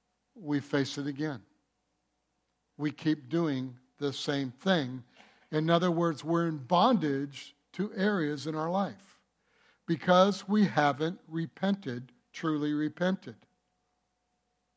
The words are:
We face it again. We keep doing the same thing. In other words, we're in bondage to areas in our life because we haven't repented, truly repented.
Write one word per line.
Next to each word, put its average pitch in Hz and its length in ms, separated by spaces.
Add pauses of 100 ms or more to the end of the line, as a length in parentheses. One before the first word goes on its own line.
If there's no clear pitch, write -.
(340)
We 147 240
face 139 400
it 139 80
again. 143 360 (1300)
We 147 140
keep 147 380
doing 131 480 (220)
the 143 140
same 139 380
thing. 131 540 (480)
In 156 180
other 170 220
words, 165 320
we're 170 240
in 156 100
bondage 147 960 (200)
to 208 200
areas 160 540
in 156 80
our 156 120
life 175 520 (680)
because 185 600
we 208 180
haven't 147 640
repented, 160 840 (220)
truly 151 400
repented. 151 640 (1400)